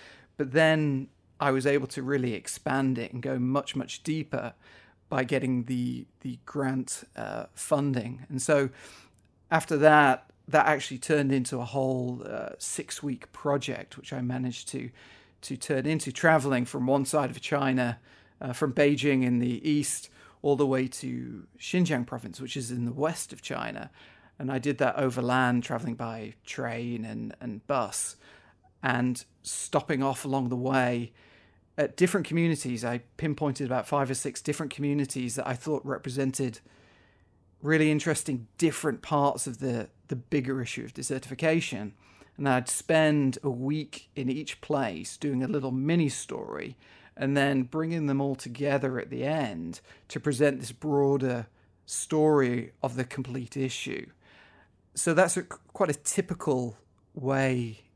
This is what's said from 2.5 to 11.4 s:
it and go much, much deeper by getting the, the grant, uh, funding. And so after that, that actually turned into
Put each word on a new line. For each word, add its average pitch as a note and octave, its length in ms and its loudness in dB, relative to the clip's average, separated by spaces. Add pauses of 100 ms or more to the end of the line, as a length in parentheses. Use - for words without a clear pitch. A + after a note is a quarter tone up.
it - 140 -6
and B2 100 -8
go C3 160 -2
much, C3 360 0
much - 280 -6
deeper C#3+ 500 -4 (560)
by C3 160 0
getting B2+ 400 0
the, B2 420 -4 (140)
the B2 260 -8
grant, C3+ 580 -4 (120)
uh, - 280 -6 (100)
funding. C3 760 -2
And C3 100 -6
so C#3+ 300 2 (800)
after D#3+ 260 2
that, D3 540 8 (180)
that - 180 6
actually C3+ 320 0
turned C#3+ 340 2
into B2+ 280 0